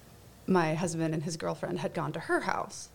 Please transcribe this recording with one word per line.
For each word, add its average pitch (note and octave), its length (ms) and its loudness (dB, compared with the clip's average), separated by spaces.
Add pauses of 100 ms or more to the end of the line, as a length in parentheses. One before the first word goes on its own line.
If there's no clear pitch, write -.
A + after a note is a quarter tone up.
(460)
my E3 280 4
husband D#3+ 400 0
and D#3+ 80 -2
his E3 140 -4
girlfriend D#3+ 420 -4
had E3 160 -4
gone D3+ 180 -2
to E3 80 -6
her E4 200 0
house. - 540 0